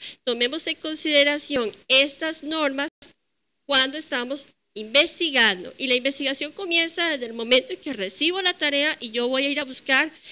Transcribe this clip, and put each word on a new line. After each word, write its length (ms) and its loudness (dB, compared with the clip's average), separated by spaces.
tomemos 460 -2
en 80 -2
consideración 960 0
estas 560 0
normas 440 -2
cuando 320 4
estamos 500 -6
investigando. 1040 2
Y 80 -4
la 80 4
investigación 580 -2
comienza 580 0
desde 160 -4
el 80 -10
momento 380 2
en 80 -10
que 120 -8
recibo 500 -2
la 140 0
tarea 440 0
y 100 -10
yo 180 -2
voy 180 0
a 20 0
ir 120 -4
a 40 -4
buscar 460 0